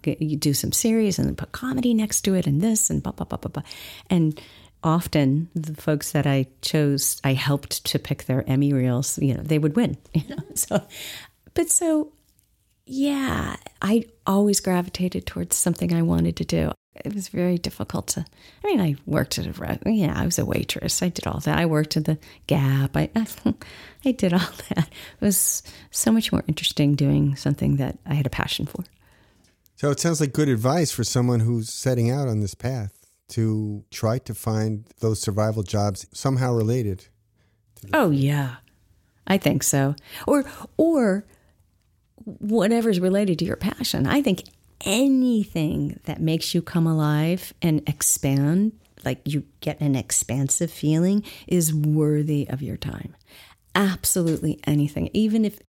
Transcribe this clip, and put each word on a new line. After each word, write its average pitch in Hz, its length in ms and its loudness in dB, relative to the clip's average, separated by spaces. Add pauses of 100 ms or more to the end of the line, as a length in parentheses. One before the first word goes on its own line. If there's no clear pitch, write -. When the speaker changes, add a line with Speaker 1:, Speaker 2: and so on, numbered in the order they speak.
Speaker 1:
G-, 143 160 -2
you 151 180 -2
do 147 160 2
some 123 180 -2
series 220 460 2
and 135 100 2
then - 80 -2
put - 160 -10
comedy 254 440 -2
next 214 260 0
to 190 140 2
it 180 100 2
and 143 160 2
this 220 300 2
and 151 100 -2
blah, - 120 -6
blah, - 120 -6
blah, - 140 -6
blah, - 120 -8
blah. 147 120 -8 (480)
And 160 280 2 (440)
often 156 720 2
the 156 180 -6
folks 151 380 -2
that 143 160 2
I 135 180 2 (160)
chose, 143 600 0
I 135 100 2
helped 135 520 -2
to - 140 0
pick - 260 -6
their 131 220 -2
Emmy 139 260 2
reels, 127 440 0
you 135 160 0
know, - 80 -4
they 156 180 0
would 151 160 0
win. 233 300 0
<laughs> - 80 -20
You 196 220 -2
know? - 80 -10 (100)
So, - 320 -2 (680)
but 339 160 0
so, 311 400 2 (720)
yeah, 269 680 -2 (260)
I 220 240 2 (220)
always 202 320 4
gravitated 180 680 -2
towards 175 300 -4
something 175 380 2
I 170 80 4
wanted 165 360 2
to 160 80 -2
do. 160 260 0 (340)
It 202 80 -6
was 202 160 -8
very 180 280 0
difficult - 520 -6
to, - 160 -4 (380)
I 403 40 -2
mean, 330 140 2
I 151 140 2 (100)
worked - 320 0
at 85 80 -4
a 85 80 -8
re-, - 240 -6 (180)
yeah, 196 240 0
I - 60 0
was 170 140 -2
a - 60 0
waitress. - 560 -4
I 180 80 0
did - 180 -6
all - 140 -4
that. 151 160 0
I 165 80 2
worked 151 300 0
at 156 100 0
the 156 120 0 (300)
Gap. 139 500 2
I, 151 140 0
<laughs> - 40 -2
I, - 380 -2 (520)
I 269 60 2
did 202 220 0
all 180 60 6
that. - 500 -4
It - 320 -16
was - 400 0 (300)
so - 200 0
much 220 200 2
more - 160 0
interesting 147 480 0
doing 143 400 2
something 143 420 0
that 135 280 -4
I 143 100 -4
had 147 100 0
a 127 60 -2
passion - 340 -4
for. - 180 -8 (920)
Speaker 2:
So 143 160 -2
it 139 80 -2
sounds 165 200 2
like 143 140 0
good 147 160 2
advice 131 420 2
for 120 140 -2
someone 123 360 2
who's 113 300 0
setting 120 380 0
out 135 180 0
on 107 140 0
this 101 140 -4
path 120 360 -6 (380)
to 107 600 -2
try 113 260 -2
to 120 160 -8
find 110 520 -2 (140)
those 110 220 0
survival 107 420 0
jobs 101 480 -2
somehow 131 420 0
related 110 520 -2 (720)
to - 120 -20
the 320 100 0
Speaker 1:
Oh, 247 120 4
yeah. 139 460 2 (720)
I 196 100 4
think 151 260 2
so. 139 320 2 (320)
Or, 285 160 4 (320)
or 247 500 4 (1000)
whatever's 220 720 2
related 185 400 2
to 170 60 0
your - 100 -2
passion. - 520 -2
I 285 140 4
think 208 220 0 (380)
anything 214 1200 2
that - 160 -6
makes 160 320 0
you 170 80 2
come 165 260 0
alive 156 760 2
and 156 260 2
expand, 147 840 2 (320)
like 131 200 -4
you 139 180 -2 (180)
get 151 200 -6
an 143 140 2
expansive 135 760 -2
feeling, 175 520 2 (240)
is 165 260 2
worthy 151 760 2
of 135 120 -6
your - 160 -6
time. - 380 -10 (600)
Absolutely 175 880 0
anything. 147 480 0
Even 220 320 2
if 202 140 -4 (180)